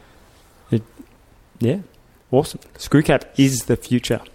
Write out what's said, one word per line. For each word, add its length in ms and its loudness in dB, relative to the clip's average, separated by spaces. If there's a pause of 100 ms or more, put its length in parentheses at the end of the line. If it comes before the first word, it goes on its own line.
(720)
It, 100 0 (800)
yeah, 200 0 (520)
awesome. 300 0 (160)
Screw 260 2
cap 220 0 (120)
is 280 2
the 100 0
future. 460 -4 (140)